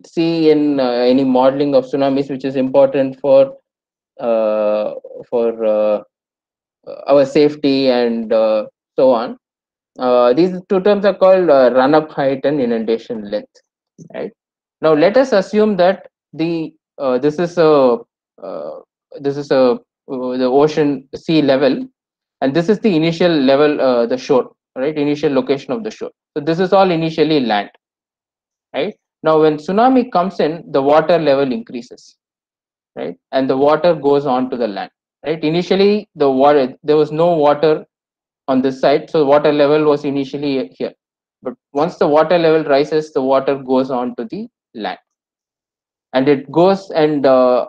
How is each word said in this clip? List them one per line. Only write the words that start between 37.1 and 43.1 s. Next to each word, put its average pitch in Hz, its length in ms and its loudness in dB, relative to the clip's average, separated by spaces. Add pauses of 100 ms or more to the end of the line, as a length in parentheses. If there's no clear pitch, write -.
no 170 220 0
water 151 520 0 (640)
on 131 120 0
this 131 200 -4
side, 147 280 0
so 160 160 0
water 147 280 2
level 147 320 2
was 147 200 0
initially 139 720 -6
here. 117 160 -8 (480)
But 101 140 -12 (180)
once 156 240 -2
the 180 120 0
water 156 280 2
level 160 280 2
rises, 147 500 0